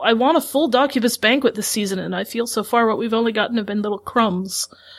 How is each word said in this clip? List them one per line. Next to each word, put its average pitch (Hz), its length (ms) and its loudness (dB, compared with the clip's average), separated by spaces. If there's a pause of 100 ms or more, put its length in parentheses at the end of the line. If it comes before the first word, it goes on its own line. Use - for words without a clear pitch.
I 233 120 4
want 269 240 4
a - 20 4
full 302 260 0
Docubus 247 520 2
banquet 247 360 2
this 208 140 -6
season, 196 320 -2
and 170 140 -6
I 190 100 -4
feel 233 240 -4
so 208 160 -4
far 233 240 2
what 214 100 0
we've 226 160 -2
only 226 160 2
gotten 220 280 -2
have 208 80 -2
been 208 160 -2
little 208 180 -2
crumbs. 190 640 -2 (320)